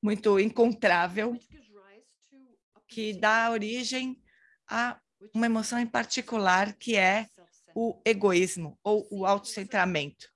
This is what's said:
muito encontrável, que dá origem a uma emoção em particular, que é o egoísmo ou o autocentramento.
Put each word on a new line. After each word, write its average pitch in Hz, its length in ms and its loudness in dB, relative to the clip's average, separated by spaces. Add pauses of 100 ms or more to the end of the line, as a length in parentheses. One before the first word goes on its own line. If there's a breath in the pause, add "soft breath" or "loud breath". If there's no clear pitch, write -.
muito 208 360 2
encontrável, 214 960 2 (1500)
que 214 280 -8
dá 220 360 2
origem 247 720 -6 (480 soft breath)
a 240 320 -4 (340)
uma 226 120 2
emoção 226 320 0
em 240 80 0
particular, 208 880 0
que 233 220 -4
é 196 300 2 (480)
o 226 300 -4
egoísmo 185 800 0
ou 208 260 0
o 190 140 -6
autocentramento. 185 1120 -2